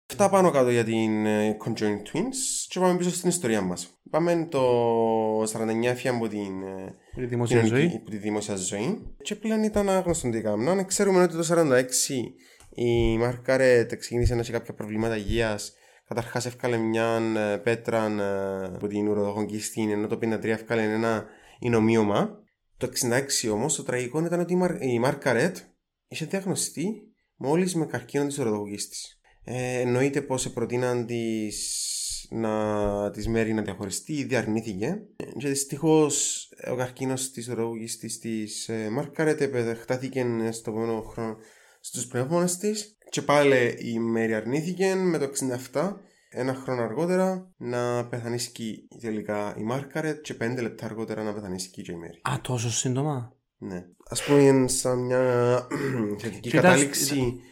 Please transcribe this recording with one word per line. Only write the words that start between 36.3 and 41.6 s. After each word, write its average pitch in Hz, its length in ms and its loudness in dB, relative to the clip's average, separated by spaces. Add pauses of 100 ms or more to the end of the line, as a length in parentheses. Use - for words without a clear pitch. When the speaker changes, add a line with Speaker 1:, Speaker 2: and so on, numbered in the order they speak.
Speaker 1:
ο 127 40 -2
καρκίνος 131 560 -4
της 120 180 -10
ουροδοχοκίστης 113 720 -6
της, 110 500 -6
ε, 113 200 -4
Μάρκαρετ 151 520 0
επεκτάθηκε 127 840 -2 (260)
στο 113 200 -8
επόμενο 113 300 -2
χρόνο 113 340 -8 (440)